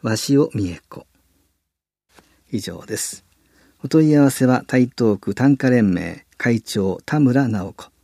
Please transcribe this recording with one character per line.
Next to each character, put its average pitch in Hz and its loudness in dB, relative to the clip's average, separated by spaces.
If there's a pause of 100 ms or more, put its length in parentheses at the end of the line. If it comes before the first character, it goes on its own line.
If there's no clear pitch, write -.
鷲 117 -2
尾 151 2
美 98 -4
恵 85 -12
子。 - -20 (1500)
以 107 -4
上 87 -12
で 107 -8
す。 - -12 (580)
お 143 -8
問 156 4
い 151 4
合 143 6
わ 139 4
せ 131 -2
は 127 2
台 127 0
東 107 0
区 98 -6
短 135 4
歌 131 0
連 110 4
盟 85 -6 (100)
会 117 -2
長 95 -6
田 151 -2
村 131 2
直 98 -6
子 - -20 (120)